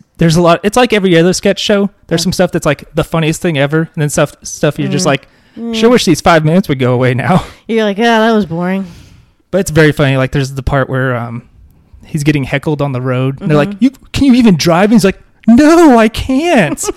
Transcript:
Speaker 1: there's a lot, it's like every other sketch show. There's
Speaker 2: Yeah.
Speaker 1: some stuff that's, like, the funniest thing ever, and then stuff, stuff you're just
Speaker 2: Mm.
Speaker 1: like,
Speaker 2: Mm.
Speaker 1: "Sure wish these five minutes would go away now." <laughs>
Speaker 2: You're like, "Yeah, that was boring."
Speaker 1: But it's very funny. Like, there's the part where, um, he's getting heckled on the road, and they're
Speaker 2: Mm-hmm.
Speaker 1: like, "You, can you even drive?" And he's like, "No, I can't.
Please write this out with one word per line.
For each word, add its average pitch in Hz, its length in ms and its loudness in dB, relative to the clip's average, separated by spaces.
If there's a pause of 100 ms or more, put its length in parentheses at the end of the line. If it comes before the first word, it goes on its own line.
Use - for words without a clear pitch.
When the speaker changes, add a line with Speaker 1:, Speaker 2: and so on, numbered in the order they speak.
(180)
Speaker 1:
there's 165 180 2
a 175 60 2
lot, 170 220 2
it's 208 140 -2
like 247 160 2
every 185 240 2
other 175 160 2
sketch - 260 -2
show. 202 300 0 (180)
There's 165 140 -2
Speaker 2:
Yeah. - 20 -6
Speaker 1:
some 180 100 -4
stuff 180 180 -2
that's, 165 140 -4
like, - 280 -4
the 151 100 -2
funniest 160 380 -4
thing 165 160 -2
ever, 143 220 0
and 165 220 -6
then 147 80 -2
stuff, 147 240 -2 (100)
stuff - 340 -4
you're 139 140 -4
just 185 120 -2
Speaker 2:
Mm. 160 40 -2
Speaker 1:
like, 139 200 -2 (300)
Speaker 2:
Mm. 226 180 -8
Speaker 1:
"Sure 226 140 2
wish 247 160 2
these 165 160 0
five 165 240 2
minutes 170 240 2
would 131 80 -2
go 127 160 0
away 127 220 0
now." 123 280 0 (120)
<laughs> - 120 -20
Speaker 2:
You're 220 160 -2
like, 202 140 -4
"Yeah, 226 220 2
that 226 140 2
was 208 120 0
boring." 180 400 -6 (640)
Speaker 1:
But 180 120 -2
it's - 100 -6
very 151 200 4
funny. 135 260 0
Like, 131 160 -2
there's 139 200 -4
the 135 80 -10
part 131 280 -2
where, 131 280 -4
um, 117 320 -12 (560)
he's 147 180 -8
getting 147 200 -4
heckled 143 380 -6
on 143 100 -6
the 123 100 -8
road, 131 400 -6
and 196 80 -6
they're 151 80 0
Speaker 2:
Mm-hmm. 147 140 -2
Speaker 1:
like, 202 100 -10
"You, 262 80 2 (220)
can - 140 -2
you 247 100 4
even 226 200 4
drive?" 165 300 0
And 214 80 0
he's 202 120 4
like, 190 140 -2 (280)
"No, 294 500 6
I 226 120 4
can't. 262 760 -2 (140)